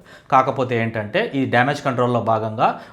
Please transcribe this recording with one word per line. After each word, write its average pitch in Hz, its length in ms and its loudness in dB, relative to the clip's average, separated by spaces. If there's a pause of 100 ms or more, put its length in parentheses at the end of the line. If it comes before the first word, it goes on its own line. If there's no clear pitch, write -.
(320)
కాకపోతే 127 500 2
ఏంటంటే 110 540 -2
ఈ 135 100 0
డ్యామేజ్ 123 360 2
కంట్రోల్లో 123 400 0
భాగంగా 110 580 0 (140)